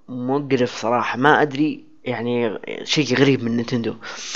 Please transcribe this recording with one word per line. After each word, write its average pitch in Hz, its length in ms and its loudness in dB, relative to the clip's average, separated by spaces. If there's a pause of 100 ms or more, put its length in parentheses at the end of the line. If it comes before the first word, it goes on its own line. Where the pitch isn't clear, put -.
مقرف 127 720 0
صراحة، 117 380 0
ما 131 240 6
أدري، 147 420 -2 (200)
يعني، 120 540 -2 (260)
شيء 127 320 0
غريب 131 280 4
من 117 120 0
نينتندو. 117 380 -2 (420)